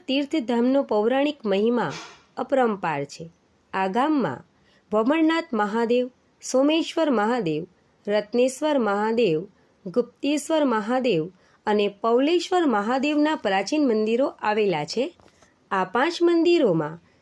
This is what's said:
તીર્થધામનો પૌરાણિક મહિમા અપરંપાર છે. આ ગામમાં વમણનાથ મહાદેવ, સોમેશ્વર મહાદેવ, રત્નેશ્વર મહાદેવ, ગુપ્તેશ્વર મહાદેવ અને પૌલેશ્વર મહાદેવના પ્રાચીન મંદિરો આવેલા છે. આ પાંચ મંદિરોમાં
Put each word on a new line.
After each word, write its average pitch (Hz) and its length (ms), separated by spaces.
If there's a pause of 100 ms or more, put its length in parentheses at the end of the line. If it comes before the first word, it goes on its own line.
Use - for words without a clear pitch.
તીર્થધામનો 262 760
પૌરાણિક 262 640
મહિમા 208 460 (460)
અપરંપાર 208 640
છે. 165 260 (440)
આ 190 140
ગામમાં 233 580 (480)
વમણનાથ 320 600
મહાદેવ, 233 560 (320)
સોમેશ્વર 302 680
મહાદેવ, 208 520 (440)
રત્નેશ્વર 254 720
મહાદેવ, 208 640 (420)
ગુપ્તેશ્વર 285 800
મહાદેવ 226 600 (400)
અને 208 220
પૌલેશ્વર 285 800
મહાદેવના 277 720
પ્રાચીન 208 520
મંદિરો 226 400
આવેલા 208 580
છે. 262 320 (540)
આ 190 120
પાંચ 277 380
મંદિરોમાં 311 800 (220)